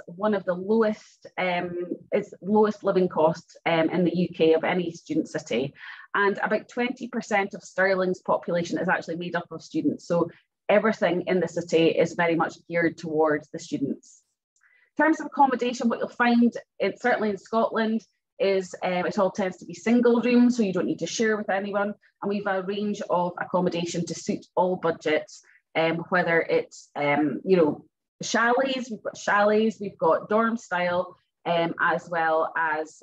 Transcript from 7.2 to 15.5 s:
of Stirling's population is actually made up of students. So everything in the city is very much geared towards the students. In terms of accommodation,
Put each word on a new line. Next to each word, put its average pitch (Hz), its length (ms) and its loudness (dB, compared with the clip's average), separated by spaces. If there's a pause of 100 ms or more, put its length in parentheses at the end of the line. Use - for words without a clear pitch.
of 180 80 -16
Stirling's 185 580 0
population 175 580 -2
is 180 100 -4
actually 165 280 -2
made 175 180 -6
up 175 160 -6
of 160 120 -12
students. - 440 -4
So 170 240 0 (380)
everything 196 580 2
in 185 140 0
the 165 80 0
city 165 380 2
is - 260 2
very 170 240 0
much 160 180 -2 (140)
geared 165 300 0
towards 156 520 0
the 160 80 -12
students. - 640 -8 (720)
In 302 80 4
terms 311 160 4
of 294 60 -8
accommodation, 247 640 0